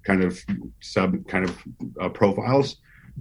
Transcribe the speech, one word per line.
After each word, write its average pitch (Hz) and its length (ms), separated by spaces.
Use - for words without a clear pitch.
kind 92 220
of, 90 160
sub - 480
kind 92 200
of, 85 140
uh, 90 80
profiles. 110 720